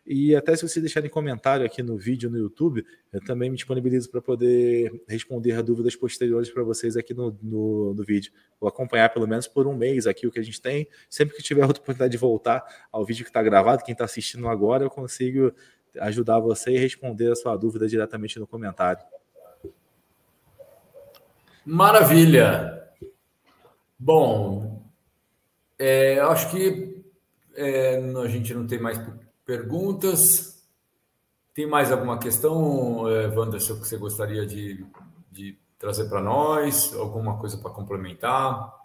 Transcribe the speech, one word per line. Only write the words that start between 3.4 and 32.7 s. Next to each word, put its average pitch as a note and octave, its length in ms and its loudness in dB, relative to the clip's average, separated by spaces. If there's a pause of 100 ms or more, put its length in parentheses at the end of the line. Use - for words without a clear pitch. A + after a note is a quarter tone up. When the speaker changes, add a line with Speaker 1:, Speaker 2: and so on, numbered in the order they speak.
Speaker 1:
me C3 80 -6
disponibilizo B2+ 540 -2
pra B2 100 -6
poder A#2+ 880 0
responder A#2 440 -4
a A2+ 100 -2
dúvidas A#2 340 0
posteriores A#2 540 -2
pra B2 120 -4
vocês A2+ 340 -4
aqui A#2+ 180 -6
no, A#2+ 280 -6
no, G#2+ 520 -2
no G#2 100 -6
vídeo. G#2 280 -2 (280)
Vou G#2 80 -2
acompanhar A#2 400 2
pelo A2+ 180 -2
menos A2+ 220 -4
por C3+ 180 0
um C#3 80 -2
mês A#2+ 320 -2
aqui G#2+ 200 0
o A2+ 40 -2
que - 80 -6
a A2+ 60 -4
gente A2 160 -12
tem. D3 260 -4 (220)
Sempre D3 280 -2
que D3 60 -14
tiver C#3 220 4
outra C#3 180 2
oportunidade B2+ 300 -2
de A#2+ 60 -4
voltar A#2+ 440 0 (300)
ao A2 120 -4
vídeo A#2 200 -6
que - 80 -16
tá A2+ 100 2
gravado, G#2+ 400 6
quem A#2+ 120 -10
tá A#2+ 100 -4
assistindo A#2 440 -8
agora, A#2 360 0
eu C3+ 60 -4
consigo B2+ 640 -2 (460)
ajudar A2+ 420 0
você A2+ 320 0
e B2+ 60 4
responder A#2 540 -2
a A#2 40 0
sua A#2+ 200 -4
dúvida A2 320 -2
diretamente A2 500 -4
no G#2+ 80 -12
comentário. F#2+ 580 -4 (2500)
Speaker 2:
Maravilha! D#3+ 1200 8 (1080)
Bom, A2 840 2 (960)
é, C3+ 400 4
eu D3 120 4
acho D#3+ 200 0
que, - 540 -4 (500)
é, C3 480 0 (220)
a A#2 40 -4
gente A#2 260 -6
não A#2+ 120 -6
tem A#2 140 -6
mais A2+ 200 -6 (440)
perguntas. E3+ 1200 -2 (880)
Tem D3+ 120 -6
mais C#3+ 260 2
alguma B2 260 -2
questão, B2 920 0